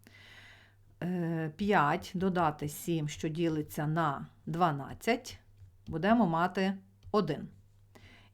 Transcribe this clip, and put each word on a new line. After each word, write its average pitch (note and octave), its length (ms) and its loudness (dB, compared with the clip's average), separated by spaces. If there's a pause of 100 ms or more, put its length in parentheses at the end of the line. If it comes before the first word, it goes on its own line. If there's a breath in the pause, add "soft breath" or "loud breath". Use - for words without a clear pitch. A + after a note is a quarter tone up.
(1040 loud breath)
Е, E3 540 -2
п'ять F3+ 580 2
додати E3+ 540 0
сім, D3+ 400 -2
що E3 200 -6
ділиться D#3 580 -2
на D#3 400 0 (200)
дванадцять, D#3 920 -2 (480)
будемо G3 400 4
мати F#3 480 2 (380)
один. D#3+ 360 0 (840 soft breath)